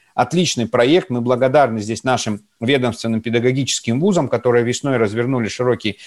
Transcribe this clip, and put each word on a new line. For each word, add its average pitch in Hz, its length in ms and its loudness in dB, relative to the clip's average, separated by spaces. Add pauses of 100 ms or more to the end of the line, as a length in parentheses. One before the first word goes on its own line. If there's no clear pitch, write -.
(160)
отличный 127 500 0
проект. 127 440 2
Мы 123 100 -2
благодарны 127 580 2
здесь 107 240 -6
нашим 113 380 -2 (180)
ведомственным 117 600 -2
педагогическим 120 800 0
вузам, 175 280 2
которые 120 360 2
весной 123 320 -2
развернули 117 520 0
широкий 117 580 -2